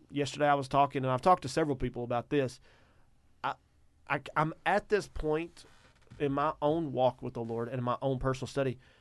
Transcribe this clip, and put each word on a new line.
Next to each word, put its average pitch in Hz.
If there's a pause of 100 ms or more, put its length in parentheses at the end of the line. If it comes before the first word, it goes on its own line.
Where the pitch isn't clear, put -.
yesterday 143
I 143
was 135
talking, 139
and 131
I've 127
talked 180
to 156
several 151
people 123
about 120
this. 139 (840)
I, 131 (560)
I, 147 (140)
I'm 156 (120)
at 190
this 202
point 156 (540)
in 143
my 143
own 151
walk 127
with 123
the 120
Lord 117
and 131
in 120
my 123
own 135
personal 131
study, 131 (240)